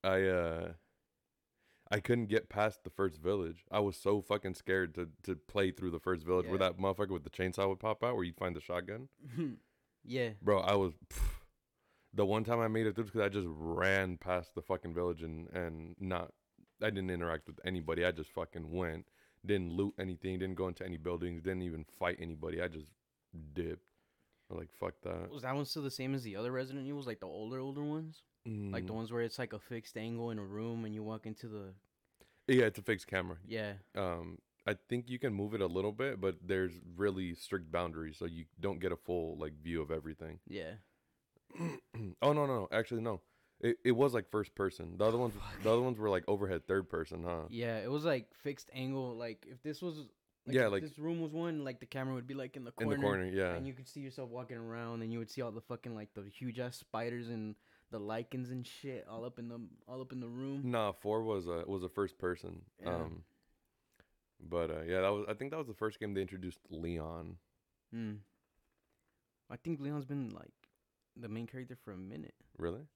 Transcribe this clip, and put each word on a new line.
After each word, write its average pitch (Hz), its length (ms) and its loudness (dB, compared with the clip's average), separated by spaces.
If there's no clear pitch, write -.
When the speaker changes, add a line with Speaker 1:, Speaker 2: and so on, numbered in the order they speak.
Speaker 1:
I, 95 200 6
uh, 85 480 4
I 104 80 4
couldn't 120 260 4
get 107 240 4
past 104 340 2
the 90 60 -8
first 87 320 2
village. 85 500 2
I 104 100 4
was 101 140 4
so 104 260 4
fucking 98 340 0
scared 90 400 2
to, 87 140 -2
to 92 120 0
play 98 360 2
through 90 200 -2
the 82 80 -2
first 85 260 0
village 87 220 4
where 90 120 2
Speaker 2:
Yeah. 92 100 8
Speaker 1:
that 87 100 -4
motherfucker 98 320 2
with 85 120 -2
the - 60 -8
chainsaw 92 400 2
would 95 100 0
pop 110 240 0
out, 120 120 2
where 95 100 2
you'd 85 100 -4
find 90 200 0
the 80 60 -4
shotgun. 98 480 -4
Speaker 2:
<laughs> 151 200 -2
Yeah. 120 260 0
Speaker 1:
Bro, 101 200 8
I 92 140 6
was, 95 180 4
pff, - 120 -2
the 104 120 6
one 107 180 4
time 117 160 4
I 113 80 4
made 110 200 4
it 98 80 2
through, 113 140 0
'cause 110 120 2
I 101 80 6
just 95 200 0
ran 87 680 2
past 90 380 -2
the 85 80 -4
fucking 90 320 -2
village 87 260 0
and, 80 280 -8
and 85 500 -6
not, 90 340 -2
I 110 80 4
didn't 95 220 0
interact 85 360 0
with 80 160 -14
anybody. 85 420 0
I 90 60 6
just 80 200 -6
fucking 82 400 -6
went, 85 340 -2
didn't 92 280 2
loot 101 260 2
anything, 92 400 -2
didn't 92 160 -2
go 92 120 0
into 90 180 -6
any 87 120 -6
buildings, 85 460 -2
didn't 92 200 0
even 80 220 -4
fight 90 200 2
anybody. 82 420 -4
I 90 80 0
just 78 220 -12
dipped. 87 300 -4
I'm - 80 -8
like, 82 140 -10
"Fuck 92 300 -6
that." 87 280 -6
Speaker 2:
Was 143 140 -10
that 127 100 -2
one 143 120 -2
still 147 180 -4
the 135 80 -4
same 135 240 -2
as 127 80 -2
the 101 140 -6
other 120 160 -2
Resident 131 340 -4
Evils, 143 180 -6
like, 113 140 -4
the 95 80 -8
older, 110 320 -6
older 139 240 -4
ones? 156 400 -4
Like, 101 420 -2
the 107 60 -4
Speaker 1:
Mm. - 20 -2
Speaker 2:
ones 113 160 -4
where 117 120 2
it's, 113 140 -4
like, 123 140 -4
a 107 80 -8
fixed - 380 -10
angle 117 340 -2
in 110 80 -2
a 101 60 -6
room 113 400 -2
and 107 100 -4
you 107 80 -4
walk 110 220 -6
into 110 240 -8
the 101 240 -10
Speaker 1:
Yeah, 127 200 10
it's 107 120 0
a - 20 -12
fixed 104 260 0
camera. 92 280 0
Speaker 2:
Yeah. 104 280 -4
Speaker 1:
Um, 87 440 -2
I 104 100 2
think 120 220 -2
you 123 100 -4
can 123 140 0
move 104 200 0
it 110 60 0
a 95 80 4
little 95 240 2
bit, 117 300 -2
but 92 200 2
there's 92 300 2
really 92 400 0
strict 87 380 -4
boundaries, 80 440 -2
so - 80 -6
you 82 200 -6
don't 92 220 -2
get 87 140 2
a - 20 0
full, 82 420 -2
like, 78 140 -4
view 80 200 0
of 73 100 -2
everything. 80 560 -6
Speaker 2:
Yeah. 90 280 -6
Speaker 1:
<clears throat> - 40 -12
Oh, 143 100 6
no, 147 140 4
no, - 20 0
no. 117 240 0
Actually, 113 300 0
no. 110 180 -2
It, 117 240 2
it 123 80 6
was, 123 220 6
like, 110 160 0
first 104 260 -2
person. 87 420 -2
The 98 80 4
other 113 120 6
ones, 120 160 2
Speaker 2:
Fuck. - 300 -8
Speaker 1:
the 107 80 8
other 117 100 8
ones 127 160 2
were, 107 120 2
like, 92 200 4
overhead 95 380 2
third 95 220 4
person, 85 360 -2
huh? 85 240 -2
Speaker 2:
Yeah, 117 300 -4
it 110 120 -4
was, 151 140 0
like, 131 280 0
fixed - 400 -8
angle. 131 420 -4
Like, 117 340 -8
if 127 120 -16
this 151 200 -6
was, 170 160 -4
like, 123 100 0
Speaker 1:
Yeah, 123 120 8
Speaker 2:
if 101 40 4
Speaker 1:
like, 98 120 2
Speaker 2:
this 147 140 -10
room 165 240 -2
was 151 120 -4
one, 160 320 -2
like, 127 160 -6
the 123 40 -12
camera 131 300 -4
would 123 120 -6
be, 135 60 -8
like, 131 220 -8
in 135 80 -10
the 120 80 -12
corner. 113 240 2
Speaker 1:
In 139 60 0
the 135 40 4
corner, 95 200 4
yeah. 92 300 2
Speaker 2:
And 135 120 -2
you 135 60 -6
could 131 160 -14
see 147 100 -12
yourself 131 300 -8
walking 120 280 -8
around, 117 440 -4
and 113 100 -2
you 117 80 -2
would 113 100 -4
see - 120 -6
all 120 100 -2
the 110 100 -8
fucking, 120 340 -8
like, 107 180 -10
the 101 100 -10
huge-ass 120 540 -6
spiders 117 520 -4
and 110 260 -4
the 110 100 -6
lichens 117 520 -4
and 127 160 -6
shit - 420 -10
all 113 140 -8
up 123 160 -8
in 120 80 -8
the, 117 120 -8
all 131 140 -8
up 131 100 -10
in 123 80 -6
the 120 80 -6
room. 135 380 -4
Speaker 1:
Nah, 113 260 4
four 107 320 2
was 101 240 2
a, 85 180 0
was 95 180 0
a 90 60 -2
first - 280 0
person. 87 440 -2
Speaker 2:
Yeah. 87 120 0
Speaker 1:
Um, 82 280 -4
but, 82 300 0
uh, 78 160 -4
yeah, 92 160 2
that 95 80 6
was, 104 180 0
I 107 60 0
think 135 180 -4
that 156 60 -6
was 151 100 -4
the 110 60 -8
first 110 260 -2
game 104 140 -2
they 98 80 2
introduced 90 380 -6
Leon. 82 680 -6
Speaker 2:
Hmm. 113 220 -6
I 151 60 -10
think 160 240 -4
Leon's 143 260 -2
been, 135 240 -2
like, 85 220 -12
the 117 140 -10
main 113 180 -4
character 127 360 -10
for 110 100 -10
a 92 40 -8
minute. 107 380 -10
Speaker 1:
Really? 85 240 -2